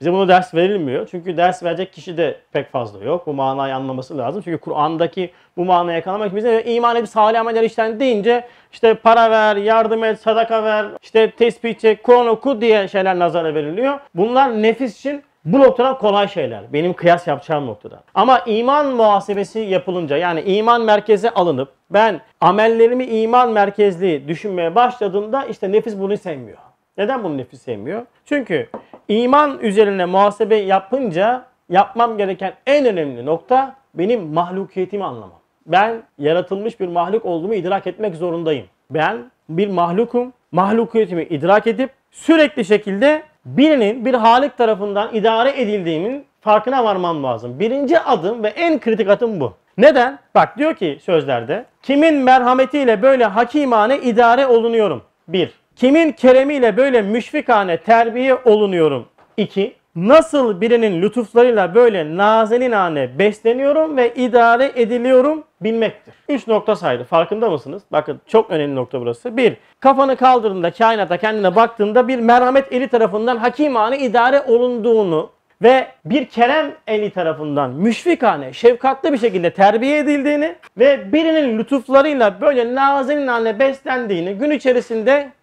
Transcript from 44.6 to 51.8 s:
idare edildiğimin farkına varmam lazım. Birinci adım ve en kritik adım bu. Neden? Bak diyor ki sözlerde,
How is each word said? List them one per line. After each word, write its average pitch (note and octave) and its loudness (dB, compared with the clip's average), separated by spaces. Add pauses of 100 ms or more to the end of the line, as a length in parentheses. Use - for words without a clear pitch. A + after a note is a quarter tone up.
idare A3+ 0
edildiğimin G3+ -4 (160)
farkına G#3+ 0
varmam F3 -2
lazım. A#2+ -6
Birinci C4+ 0
adım G#3+ -4
ve G#3 -2
en E4 -2
kritik G#3+ -2
adım G#3 0
bu. A#2 -4 (260)
Neden? C#4 4 (160)
Bak F#3 2
diyor D#4 0
ki D3 -6
sözlerde, C#3+ -2 (180)